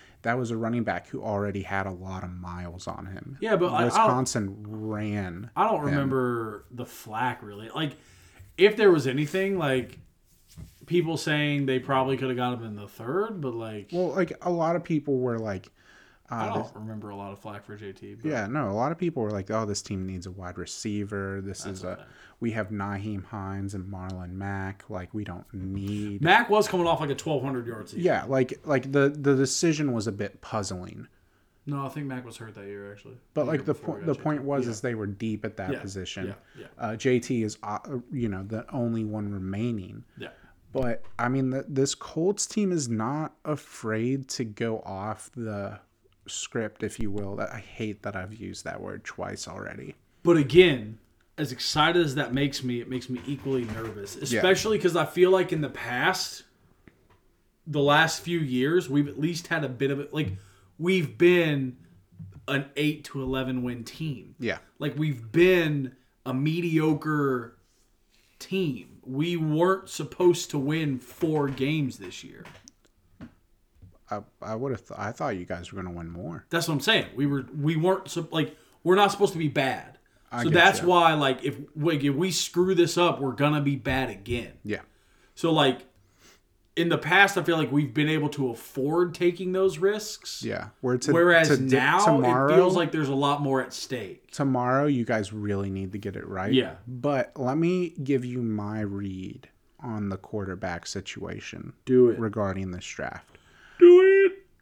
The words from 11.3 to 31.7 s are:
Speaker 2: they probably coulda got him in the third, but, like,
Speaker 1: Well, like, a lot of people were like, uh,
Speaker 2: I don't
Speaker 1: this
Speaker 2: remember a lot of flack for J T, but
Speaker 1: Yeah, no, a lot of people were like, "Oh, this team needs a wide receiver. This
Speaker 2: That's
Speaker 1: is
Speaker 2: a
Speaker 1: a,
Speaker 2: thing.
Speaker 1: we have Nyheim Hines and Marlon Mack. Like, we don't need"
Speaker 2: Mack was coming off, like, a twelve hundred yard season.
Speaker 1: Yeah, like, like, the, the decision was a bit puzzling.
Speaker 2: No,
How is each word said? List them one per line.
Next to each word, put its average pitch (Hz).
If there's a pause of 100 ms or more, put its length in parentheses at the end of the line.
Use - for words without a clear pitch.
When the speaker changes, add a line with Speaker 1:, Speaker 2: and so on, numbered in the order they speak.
Speaker 2:
they 131
probably 131
coulda 127
got 123
him 117
in 110
the 101
third, 180
but, 131
like, 110
Speaker 1:
Well, 175
like, 180 (100)
a 180
lot 170
of 165
people 147
were 123
like, 104 (600)
uh, 120
Speaker 2:
I 110
don't 120
Speaker 1:
this -
Speaker 2:
remember 107
a 101
lot 101
of 98
flack 101
for 104
J 101
T, 101
but 120
Speaker 1:
Yeah, 156
no, 127
a 98
lot 120
of 170
people 160
were 107
like, 98
"Oh, 110
this 104
team 95
needs 92
a 95
wide 90
receiver. 98
This 98
Speaker 2:
That's 95
Speaker 1:
is 95
Speaker 2:
a -
Speaker 1:
a, 90
Speaker 2:
thing. - (360)
Speaker 1:
we 117
have 110
Nyheim 101
Hines 98
and 92
Marlon 92
Mack. 98
Like, 92
we 107
don't -
need" 101
Speaker 2:
Mack 202
was 208
coming 175
off, 165
like, 147
a 131
twelve 143
hundred 127
yard 110
season. -
Speaker 1:
Yeah, 139
like, 131
like, 139
the, 139
the 143
decision 147
was 110
a 113
bit 101
puzzling. 92 (580)
Speaker 2:
No, 143